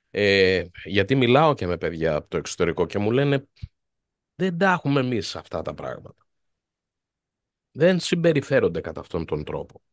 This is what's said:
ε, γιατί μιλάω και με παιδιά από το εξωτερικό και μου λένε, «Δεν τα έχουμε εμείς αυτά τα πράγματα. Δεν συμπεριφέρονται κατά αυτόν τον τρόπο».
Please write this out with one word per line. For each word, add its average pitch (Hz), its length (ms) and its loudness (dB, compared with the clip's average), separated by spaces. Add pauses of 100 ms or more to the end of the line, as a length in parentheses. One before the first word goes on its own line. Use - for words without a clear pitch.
(100)
ε, 95 540 4 (200)
γιατί 98 300 0
μιλάω 135 400 4
και 95 120 -6
με 87 100 0
παιδιά 80 400 -2
από 76 120 -6
το - 80 -6
εξωτερικό 85 500 -2
και 101 120 -6
μου 104 120 0
λένε, 139 380 0 (840)
«Δεν 175 240 -4
τα 196 140 2
έχουμε 143 280 0
εμείς 123 360 -4
αυτά 80 260 -8
τα 76 120 -6
πράγματα. - 520 -14 (1400)
Δεν 170 300 2
συμπεριφέρονται 135 800 2
κατά 78 200 -10
αυτόν 82 240 -6
τον 76 200 -6
τρόπο». 73 380 -10 (100)